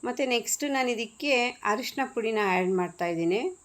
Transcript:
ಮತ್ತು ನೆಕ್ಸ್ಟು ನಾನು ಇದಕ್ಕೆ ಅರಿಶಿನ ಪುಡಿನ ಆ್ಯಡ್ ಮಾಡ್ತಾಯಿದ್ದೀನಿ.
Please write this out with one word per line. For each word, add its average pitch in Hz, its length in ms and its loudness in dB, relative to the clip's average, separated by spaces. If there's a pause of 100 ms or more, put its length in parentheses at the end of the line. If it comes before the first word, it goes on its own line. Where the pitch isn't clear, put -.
ಮತ್ತು 247 160 -2 (100)
ನೆಕ್ಸ್ಟು 240 320 -2 (100)
ನಾನು 262 200 2
ಇದಕ್ಕೆ 233 380 -2 (380)
ಅರಿಶಿನ 233 320 -2 (100)
ಪುಡಿನ 220 260 -2 (140)
ಆ್ಯಡ್ 185 260 2
ಮಾಡ್ತಾಯಿದ್ದೀನಿ. 175 640 0 (220)